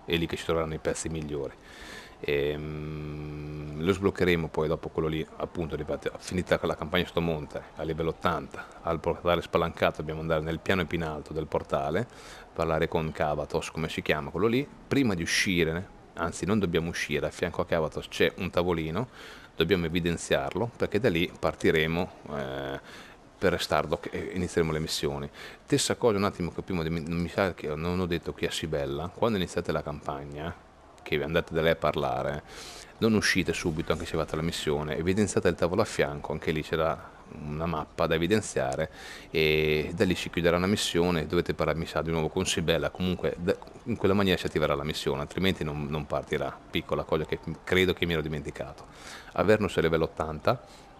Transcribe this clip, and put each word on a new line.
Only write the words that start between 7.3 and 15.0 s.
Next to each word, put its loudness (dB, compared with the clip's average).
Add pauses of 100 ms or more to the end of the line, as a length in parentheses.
a -8
livello -2
ottanta, -2 (160)
al -2
portale 2
spalancato 0
dobbiamo -6
andare 0
nel -2
piano 0
più -2
in -2
alto -8
del -4
portale, 0 (460)
parlare 2
con 0
Kavatos, -2
come -2
si -6
chiama 0
quello 2
lì. 2 (180)
Prima 2